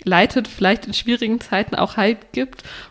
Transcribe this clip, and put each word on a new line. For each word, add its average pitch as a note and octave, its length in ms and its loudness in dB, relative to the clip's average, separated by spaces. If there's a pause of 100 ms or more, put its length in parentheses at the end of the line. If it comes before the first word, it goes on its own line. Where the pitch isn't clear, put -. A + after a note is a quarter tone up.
leitet, G3+ 420 4
vielleicht G3 380 0
in G3+ 80 -10
schwierigen A#3 480 0
Zeiten - 340 -2
auch - 220 0
Halt A3 340 0
gibt C4 320 -6 (280)